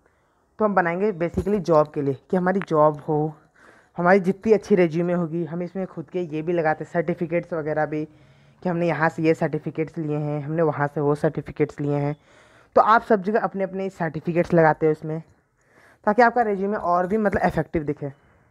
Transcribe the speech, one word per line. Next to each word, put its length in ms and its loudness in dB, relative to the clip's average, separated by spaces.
तो 60 2
हम 100 0
बनाएंगे 380 0
basically 480 -2
जॉब 340 4
के 80 -2
लिए, 140 -2
कि 60 0
हमारी 320 0
जॉब 400 4
हो, 260 -2
हमारी 240 4
जितनी 320 0
अच्छी 220 2
रिज्यूमे 380 2
होगी। 320 -4
हम 180 -8
इसमें 240 -8
खुद 240 -14
के 120 -4
ये 200 -6
भी 100 -2
लगाते 320 0
हैं 80 -14
सर्टिफिकेट्स 600 -4
वगैरह 340 -2
भी, 180 -4
कि 640 -14
हमने 180 0
यहाँ 220 0
से 140 -4
ये 120 4
सर्टिफिकेट्स 640 -4
लिए 180 -4
हैं, 260 -4
हमने 200 -2
वहाँ 320 0
से 60 -4
वो 140 2
सर्टिफिकेट्स 640 -4
लिए 160 -2
हैं। 200 -2
तो 60 8
आप 200 4
सब 200 2
जगह 180 0
अपने 240 -4
अपने 260 -6
सर्टिफिकेट्स 640 -2
लगाते 320 4
हो 60 4
इसमें, 300 -6
ताकि 160 4
आपका 200 4
रिज्यूमे 340 -2
और 300 0
भी 100 -2
मतलब 300 0
इफेक्टिव 380 -2
दिखे। 260 -6